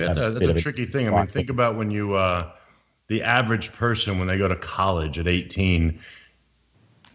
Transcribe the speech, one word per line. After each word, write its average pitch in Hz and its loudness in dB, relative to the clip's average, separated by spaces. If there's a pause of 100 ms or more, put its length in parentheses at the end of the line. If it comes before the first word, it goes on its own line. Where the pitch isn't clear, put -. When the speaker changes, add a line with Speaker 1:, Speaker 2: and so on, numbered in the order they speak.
Speaker 1:
that's 85 0
Speaker 2:
a - 0
Speaker 1:
a, 110 0
that's 123 -4
Speaker 2:
bit 90 2
Speaker 1:
a - 4
Speaker 2:
of 80 2
a 82 2
Speaker 1:
tricky 117 -4
thing. 120 -2
I 101 0
Speaker 2:
spot. 87 4
Speaker 1:
mean, 87 0
think 123 -4
about 120 0
when 107 -2
you, 104 -2
uh, 87 0 (560)
the 110 -2
average 113 0
person, 107 -2
when 92 0
they 92 0
go 98 2
to 90 0
college 82 -2
at 85 -2
eighteen, 87 2 (1160)